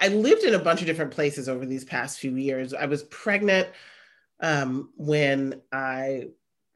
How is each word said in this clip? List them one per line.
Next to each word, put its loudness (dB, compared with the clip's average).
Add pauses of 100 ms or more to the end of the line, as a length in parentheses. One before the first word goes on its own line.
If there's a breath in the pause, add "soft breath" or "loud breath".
I 4
lived 4
in 4
a 4
bunch 2
of -2
different -2
places -2
over -4
these -6
past -6
few -4
years. -4
I -4
was -2
pregnant, 2 (720 loud breath)
um, 0
when 0 (100)
I -4 (460)